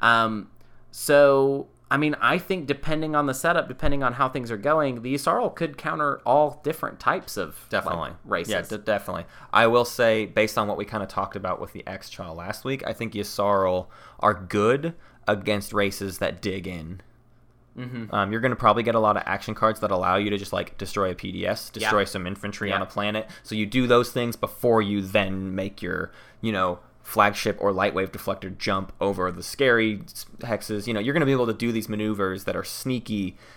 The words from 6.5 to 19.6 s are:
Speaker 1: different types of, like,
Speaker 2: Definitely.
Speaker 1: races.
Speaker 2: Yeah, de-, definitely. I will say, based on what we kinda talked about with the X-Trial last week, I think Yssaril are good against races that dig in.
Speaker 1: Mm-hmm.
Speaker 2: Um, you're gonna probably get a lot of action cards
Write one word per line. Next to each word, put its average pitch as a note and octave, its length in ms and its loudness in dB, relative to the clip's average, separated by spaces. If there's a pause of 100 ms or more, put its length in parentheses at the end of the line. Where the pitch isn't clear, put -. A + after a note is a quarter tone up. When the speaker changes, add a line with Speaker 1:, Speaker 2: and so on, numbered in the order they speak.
Speaker 1:
different - 360 -6
types - 360 -2
of, F2+ 120 -4
like, - 220 -18
Speaker 2:
Definitely. E2 400 -2 (140)
Speaker 1:
races. F2+ 280 -2
Speaker 2:
Yeah, F#2 100 0
de-, G#2+ 160 -8
definitely. G2 460 -4 (280)
I A2+ 140 6
will A#2+ 180 6
say, A2+ 420 2
based A2 320 0
on G#2 100 0
what G2+ 80 -2
we G2 80 -4
kinda G2+ 220 -6
talked G2 300 -6
about F#2+ 240 -4
with G2 120 -12
the - 140 -14
X-Trial F#2+ 480 -12
last F2 300 -10
week, C3+ 220 -4
I - 60 -4
think A2 220 -8
Yssaril G2 720 0 (340)
are G#2 140 4
good A2 600 2 (340)
against G2+ 440 0
races G2 460 -2
that F2 220 -4
dig F#2+ 260 -6
in. F2 340 -10 (760)
Speaker 1:
Mm-hmm. A#2+ 360 -8
Speaker 2:
Um, G2+ 180 0
you're A2+ 80 -2
gonna B2 160 0
probably A2+ 260 4
get A2 120 2
a A2+ 60 4
lot G#2+ 180 4
of - 80 -2
action G2+ 280 -4
cards A2 260 0